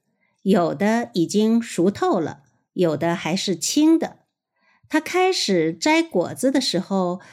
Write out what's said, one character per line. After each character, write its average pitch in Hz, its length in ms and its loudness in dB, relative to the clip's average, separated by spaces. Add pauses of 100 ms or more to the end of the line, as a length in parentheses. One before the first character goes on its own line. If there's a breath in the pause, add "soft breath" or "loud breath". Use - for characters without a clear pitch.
(420)
有 175 340 2
的 220 380 0
已 170 120 0
经 220 360 2
熟 190 280 0
透 294 300 0
了， - 240 -8 (300)
有 165 240 0
的 170 180 -2
还 170 200 -4
是 190 200 -4
青 302 420 2
的。 - 200 -8 (720)
他 302 100 0
开 370 340 0
始 165 400 0
摘 311 300 2
果 196 320 -2
子 269 160 0
的 277 100 0
时 - 180 -2
候， 185 400 -2 (140 loud breath)